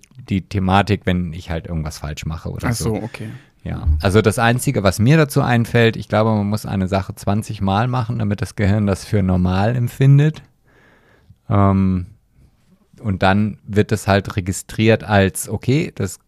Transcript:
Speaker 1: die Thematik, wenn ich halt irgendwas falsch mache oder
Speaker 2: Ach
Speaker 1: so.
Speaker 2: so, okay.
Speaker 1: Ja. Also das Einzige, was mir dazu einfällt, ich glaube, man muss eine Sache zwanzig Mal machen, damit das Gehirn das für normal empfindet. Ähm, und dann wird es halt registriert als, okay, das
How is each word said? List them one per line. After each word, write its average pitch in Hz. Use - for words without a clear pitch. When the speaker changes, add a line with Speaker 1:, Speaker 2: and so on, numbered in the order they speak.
Speaker 1:
die 95
Thematik, 95
wenn 90
ich 87
halt 82
irgendwas 78
falsch 76
mache 80
oder 90
Speaker 2:
Ach 120
Speaker 1:
so. 113
Speaker 2:
so, 95
okay. 110
Speaker 1:
Ja. 82
Also 101
das 104
Einzige, 120
was 95
mir 131
dazu 143
einfällt, 117
ich -
glaube, 110
man 104
muss 104
eine 95
Sache 95
zwanzig 104
Mal 98
machen, 123
damit 104
das -
Gehirn 104
das 95
für 104
normal 92
empfindet. 139
Ähm, 98
und 98
dann 101
wird 101
es -
halt 98
registriert 107
als, 98
okay, 143
das 98